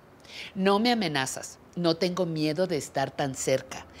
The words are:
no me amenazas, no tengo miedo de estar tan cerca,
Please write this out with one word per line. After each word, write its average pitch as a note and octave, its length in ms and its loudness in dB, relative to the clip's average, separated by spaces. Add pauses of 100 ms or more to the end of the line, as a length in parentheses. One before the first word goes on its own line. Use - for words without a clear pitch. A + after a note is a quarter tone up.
(540)
no G3 260 4
me B3 120 4
amenazas, D#3 680 -2 (180)
no E3+ 200 4
tengo F3+ 300 0
miedo D#3 400 0
de E3+ 100 0
estar C3+ 340 -2
tan C#3 260 -4
cerca, - 500 -2 (140)